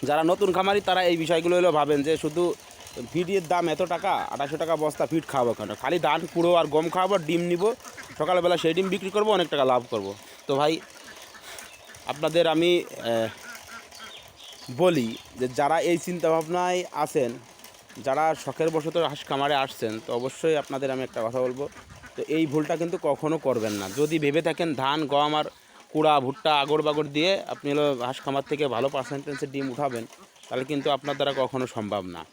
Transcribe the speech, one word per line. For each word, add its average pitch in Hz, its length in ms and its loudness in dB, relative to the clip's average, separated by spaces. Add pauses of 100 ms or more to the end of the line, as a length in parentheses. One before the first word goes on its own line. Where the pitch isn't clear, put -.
যারা 147 200 2
নতুন 185 300 4
খামারি 196 280 2
তারা 185 220 2
এই 175 140 4
বিষয়গুলো 165 400 2
হলো 175 160 6
ভাবেন 147 300 4
যে 156 140 2
শুধু 160 380 0 (580)
ফিডের 175 360 -2
দাম 175 200 2
এত 156 140 0
টাকা, 175 300 0
আঠাশশো 139 440 -2
টাকা 160 200 0
বস্তা, 151 300 0
ফিড 156 220 0
খাওয়াবো 123 240 2
কেন, 104 220 -4
খালি 143 240 -2
ধান 160 360 0
কুড়ো 170 200 4
আর 165 120 4
গম 156 240 2
খাওয়াবো, 185 280 2
ডিম 170 220 0
নিব, 175 320 0 (460)
সকালবেলা 175 380 2
সেই 160 180 2
ডিম 190 140 0
বিক্রি 190 220 -4
করবো, 214 220 2
অনেক 180 160 2
টাকা 143 160 2
লাভ 127 260 4
করব। 101 240 -4 (320)
তো 139 100 0
ভাই 151 240 2 (1300)
আপনাদের 156 400 2
আমি, 165 380 4
আহ, 113 440 -2 (1500)
বলি 135 400 4 (220)
যে 127 100 0
যারা 147 320 2
এই 165 180 2
চিন্তাভাবনায় 175 920 0
আছেন, 147 400 0 (720)
যারা 151 300 2
শখের 156 360 -2
বশত 160 260 -2
হাঁস 147 280 -2
খামারে 143 300 0
আসছেন, 127 520 -2
তো 123 80 -4
অবশ্যই 131 420 0
আপনাদের 139 340 -4
আমি 131 120 -4
একটা 123 260 -6
কথা 123 120 -2
বলবো, 127 280 -2 (480)
তো - 120 -6
এই 160 180 2
ভুলটা 151 300 0
কিন্তু 170 260 -4
কখনো 156 360 0
করবেন 117 340 0
না। 98 240 -4
যদি 151 220 2
ভেবে 147 240 2
থাকেন 165 320 0
ধান 143 320 0
গম 147 280 2
আর 151 100 2 (480)
কুড়া 151 280 6
ভুট্টা 139 340 0
আগড় 147 280 2
বাগড় 151 260 0
দিয়ে 160 400 2
আপনি 143 240 -4
হলো 147 240 2 (100)
হাঁস 131 140 -6
খামার 139 280 -2
থেকে 147 200 0
ভালো 120 200 0
পার্সেন্টেজের 139 640 -6
ডিম 135 180 -4
উঠাবেন, 123 360 -4 (420)
তাহলে 127 160 -4
কিন্তু 143 260 -2
আপনার 139 260 -2
দ্বারা 139 200 0
কখনো 127 300 0
সম্ভব 104 380 -4
না। 85 280 -12